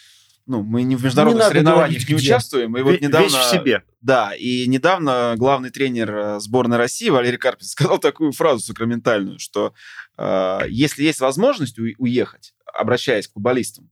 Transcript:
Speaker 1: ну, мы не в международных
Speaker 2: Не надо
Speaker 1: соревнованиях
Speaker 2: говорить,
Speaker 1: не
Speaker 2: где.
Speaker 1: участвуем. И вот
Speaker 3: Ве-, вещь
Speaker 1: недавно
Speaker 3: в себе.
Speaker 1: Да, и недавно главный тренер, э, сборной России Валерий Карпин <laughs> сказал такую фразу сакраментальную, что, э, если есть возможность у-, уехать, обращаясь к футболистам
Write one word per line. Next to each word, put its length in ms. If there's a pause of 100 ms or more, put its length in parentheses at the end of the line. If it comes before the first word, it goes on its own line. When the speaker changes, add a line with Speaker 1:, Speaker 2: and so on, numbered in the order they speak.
(440)
Speaker 1:
ну, 180
мы 200
не 140
в 80
международных 320
Speaker 2:
Не 80
надо 100
Speaker 1:
соревнованиях 340 (140)
Speaker 2:
говорить, 80
Speaker 1:
не 60
Speaker 2:
где. 100
Speaker 1:
участвуем. 500
И 60
вот 80
Speaker 3:
Ве-, 80
вещь 100
Speaker 1:
недавно 200 (100)
Speaker 3:
в 60
себе. 400 (180)
Speaker 1:
Да, 320
и 320
недавно 720
главный 320
тренер, 440
э, 260
сборной 360
России 320
Валерий 300
Карпин 280
<laughs> 20
сказал 300
такую 340
фразу 280
сакраментальную, 800
что, 340 (460)
э, 500
если 360
есть 160
возможность 580
у-, 80 (100)
уехать, 580 (200)
обращаясь 540
к 60
футболистам 580